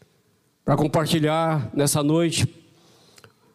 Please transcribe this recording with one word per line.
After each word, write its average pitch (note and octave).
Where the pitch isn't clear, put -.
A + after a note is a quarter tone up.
pra C#3+
compartilhar D3+
nessa C#3+
noite, E3